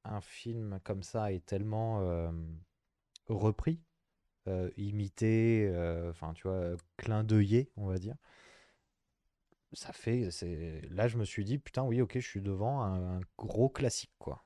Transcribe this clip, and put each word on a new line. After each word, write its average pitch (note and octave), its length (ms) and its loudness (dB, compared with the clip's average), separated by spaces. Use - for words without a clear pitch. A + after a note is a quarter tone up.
un G#2+ 180 -6
film A2 600 -6
comme G2 180 -4
ça G#2+ 300 -2
est F2+ 120 -2
tellement, G#2+ 580 0
euh, E2+ 280 0
repris, A2 520 2
euh, F#2 300 0
imité, G#2+ 960 2
euh, E2+ 380 -2
enfin, D#2+ 220 -8
tu - 140 -8
vois, F2+ 280 -2
clin G#2+ 260 0
d'œillé, G#2+ 540 6
on G2+ 100 -4
va F#2+ 100 0
dire, G#2 180 -6
ça - 200 -12
fait, A#2 360 0
c'est, E2 520 -6
là, G2+ 160 2
je A2+ 100 0
me G#2+ 80 2
suis G2+ 180 -4
dit, A#2+ 140 0
putain, - 240 -4
oui, B2 200 2
ok, G#2+ 120 2
je B2 140 -2
suis G2 140 -6
devant G#2 420 0
un, F#2 340 0
un F#2 40 -4
gros A#2 300 2
classique, - 500 -4
quoi. - 260 -10